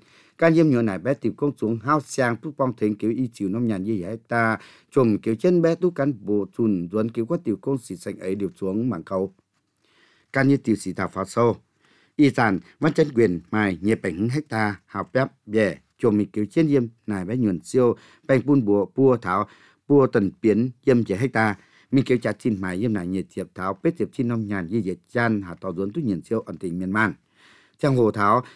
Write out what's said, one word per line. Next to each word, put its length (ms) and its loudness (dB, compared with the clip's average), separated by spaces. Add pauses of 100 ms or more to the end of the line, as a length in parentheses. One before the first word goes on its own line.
(380)
Ca 100 4
nhiêm 220 4
nhỏ 120 2
nải 160 -2
bé 160 -4
tiểu 220 -4
công 200 -2
xuống 220 -2
hao 220 0
sang 420 -2
tu 140 -10
bong 200 -2
thính 180 0
kiểu 160 -2
y 220 -2
chiều 160 -6
năm 200 -2
nhàn 160 -4
như 200 -4
hecta, 540 -2 (320)
chùm 280 4
kiểu 160 -2
chân 280 2
bé 120 2
tu 160 0
cán 300 -2
bộ 260 -2 (100)
chùn 360 0
duẩn 180 -2
kiểu 160 -4
có 100 -2
tiểu 200 -4
công 220 -4
xịt 220 -12
sạch 200 -10
ấy 140 -4
điều 160 -2 (100)
xuống 300 -2
mảng 140 -6
khâu. 300 -4 (960)
Ca 100 0
như 140 4
tiểu 200 0
sĩ 160 -10
thảo 160 -4
phá 160 -6
sâu. 320 0 (600)
Y 140 4
sản 280 2 (220)
văn 120 2
chấn 220 0
quyền 260 2 (100)
mài 300 0
nhiệt 220 0
bánh 260 -2
hecta, 580 -4
hào 260 -8
bếp 160 0 (180)
bè, 300 2 (220)
chùm 180 2
mình 160 0
kiểu 140 -4
chân 220 0
diêm 180 2 (200)
nải 180 -6
bé 120 -6
nhuần 240 0
siêu, 360 2 (300)
bánh 180 2
bún 200 2
bùa, 300 2
bùa 220 6
thảo, 320 -4 (400)
bùa 180 6
tần 240 0 (120)
biến, 280 2 (160)
diêm 180 4
chế 120 -2
hecta. 400 0 (340)
Mình 140 2
kiểu 140 2
chả 140 -2
chín 280 -4
mài 200 -6
diêm 120 -2
nải 140 -4
nhiệt 240 -4
diệp 240 -10
thảo, 280 -6
bếp 160 -2
diệp 140 -2
chín 160 -4
năm 200 -4
nhàn, 200 -6 (160)
diệp 120 -6 (160)
chan, 300 0
hà 120 -12
tàu 200 -10
duẩn 200 -4
tu 80 -6
nhiệt 220 -2
siêu 160 -2
ẩn 160 -10
tình 220 -8
miền 120 -4
man. 240 0 (640)
Trong 180 0
hồ 140 4
thảo, 340 2 (120)